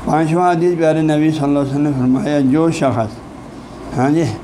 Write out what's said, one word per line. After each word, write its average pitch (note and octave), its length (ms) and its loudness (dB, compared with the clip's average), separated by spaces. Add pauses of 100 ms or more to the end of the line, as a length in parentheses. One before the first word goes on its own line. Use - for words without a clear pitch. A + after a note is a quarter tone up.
پانچواں D#3+ 460 2
حدیث، F3 280 0
پیارے D#3+ 240 2
نبی D#3 280 2
صلی C#3+ 140 -2
اللہ C#3+ 140 2
علیہ C#3 120 -2
وسلم C#3+ 120 0
نے D3 160 2
فرمایا، C3 400 2 (140)
جو D#3+ 180 4 (100)
شخص، A#2 380 0 (800)
ہاں B2+ 140 2
جی D#3+ 140 2 (200)